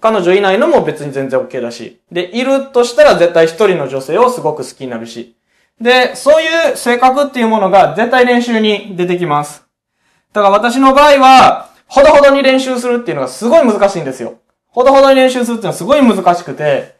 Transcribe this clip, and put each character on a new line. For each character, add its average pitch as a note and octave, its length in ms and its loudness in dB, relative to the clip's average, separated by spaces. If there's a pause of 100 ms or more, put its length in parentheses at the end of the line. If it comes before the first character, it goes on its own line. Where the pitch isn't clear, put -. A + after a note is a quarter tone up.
彼 A3+ 160 0
女 F3+ 180 0
い G3+ 60 2
な G3 120 0
い G3 60 0
の C#4 80 0
も C4+ 180 0
別 D3 220 -8
に C#3 60 -10
全 C3+ 160 -6
然 C3 120 -2
オ B2 40 -8
ッ - 20 -18
ケ C3+ 120 -12
ー A#2+ 40 -8
だ A#2+ 80 -8
し。 - 300 -18 (100)
で、 F3+ 260 -8
い B3 80 -4
る C4+ 280 -2
と A#3+ 120 0
し A#3 100 -10
た D4+ 100 4
ら A#3 120 4
絶 E3+ 160 0
対 E3 140 2
一 D#3+ 80 -4
人 G3 220 0
の C#3 120 -6
女 C3 120 -8
性 D#3 180 -6
を B3 120 2
す F#3 100 -8
ご D3+ 120 -4
く C#3 120 -10
好 - 0 -
き - 200 -18
に B2+ 60 -10
な A2+ 80 -10
る A2+ 80 -14
し。 - 300 -18 (440)
で、 B3 360 0
そ D#4 240 2
う - 20 -4
い D#4+ 300 -2
う - 40 -8
性 A#3+ 220 -2
格 C4 260 0
っ - 20 -8
て C4+ 140 -8
い - 20 0
う A3+ 60 0
も A3 120 -2
の F#3+ 100 -2
が E3+ 240 2
絶 A3+ 160 -2
対 B3 160 2
練 A#3+ 160 0
習 A#3 180 -2
に G3+ 360 -4
出 F3+ 100 -4
て F3+ 100 -4
き F3 100 -6
ま D3 180 -4
す。 - 200 -20 (680)
だ G#3 100 -2
か G3+ 60 4
ら G3 40 2
私 A#3 240 0
の C4+ 180 4
場 C#4+ 120 6
合 C#4+ 120 4
は、 C4 520 4 (160)
ほ - 160 2
ど D4 60 6
ほ D4+ 140 6
ど C#4 80 6
に C#4 120 0
練 C4 160 2
習 C4 220 -4
す B3 80 -6
る A#3+ 80 -2
っ - 40 -4
て A#3 100 -10
い D#3 40 -4
う - 20 -8
の C#3 60 -6
が B2+ 60 -6
す - 200 -8
ご D#4+ 140 4
い C4+ 40 2
難 G3+ 220 0
し F#3+ 100 -6
い D#3+ 40 -8
ん - 20 -10
で C3+ 80 -8
す B2+ 100 -12
よ。 - 160 -14 (320)
ほ A#3+ 120 -4
ど C4+ 100 4
ほ C4+ 100 6
ど C4+ 80 4
に C4+ 60 4
練 C4 140 2
習 B3 140 -4
す A#3 80 -6
る A3+ 40 -6
っ - 20 -8
て - 20 -10
い - 20 -14
う - 20 -14
の F3+ 40 -4
は D3+ 60 -6
す - 100 -10
ご C4 120 0
い D4+ 40 2
難 F#3 340 2
し F3 80 -8
く - 120 -12
て C#3+ 460 -4